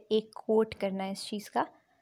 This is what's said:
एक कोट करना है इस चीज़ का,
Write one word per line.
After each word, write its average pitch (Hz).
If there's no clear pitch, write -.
एक 220
कोट 220
करना 190
है 190
इस -
चीज़ 208
का, 269